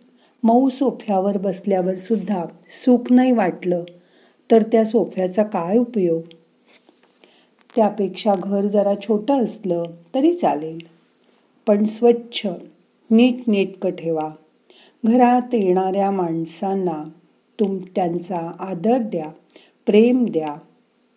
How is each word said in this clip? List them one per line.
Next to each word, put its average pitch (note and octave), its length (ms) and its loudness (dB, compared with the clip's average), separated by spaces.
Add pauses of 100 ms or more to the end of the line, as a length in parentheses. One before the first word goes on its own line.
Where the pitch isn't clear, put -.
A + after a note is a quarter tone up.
(440)
मऊ A#3+ 260 4
सोफ्यावर G3+ 680 -2
बसल्यावर F#3 580 -2
सुद्धा F#3 500 -4 (400)
सुख B3 260 2
नाही B3+ 200 4
वाटलं, F3+ 520 -2 (680)
तर A3 120 6
त्या A3 220 2
सोफ्याचा F#3+ 580 0
काय G3 340 -2
उपयोग? F3+ 440 0 (1500)
त्यापेक्षा G#3 600 0
घर G3 260 -2
जरा G3+ 400 2
छोटं A#3 420 0
असलं E3+ 400 -4 (320)
तरी D#4 180 4
चालेल, D#3+ 460 -2 (880)
पण G#3 180 4
स्वच्छ, A#3 640 0 (640)
नीटनेटकं G#3+ 800 2
ठेवा. D#3 400 -4 (760)
घरात B3 500 4
येणाऱ्या F#3+ 560 0
माणसांना E3+ 920 -4 (560)
तुम-, G3 240 -2 (120)
त्यांचा E3+ 640 -4
आदर F#3+ 380 -2
द्या, E3+ 340 -6 (540)
प्रेम A#3 400 6
द्या. D#3 300 -4 (600)